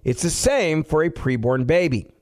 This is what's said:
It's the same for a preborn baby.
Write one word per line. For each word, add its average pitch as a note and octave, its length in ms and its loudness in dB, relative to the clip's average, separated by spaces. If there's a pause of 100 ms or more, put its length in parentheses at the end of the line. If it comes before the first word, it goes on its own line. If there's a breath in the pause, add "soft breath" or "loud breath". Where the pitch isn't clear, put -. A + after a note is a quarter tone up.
It's B2 160 -2
the C#3 80 -2
same E3+ 560 0
for D#3 180 2
a E3+ 60 0
preborn B2+ 580 -2
baby. D#3 400 2 (140)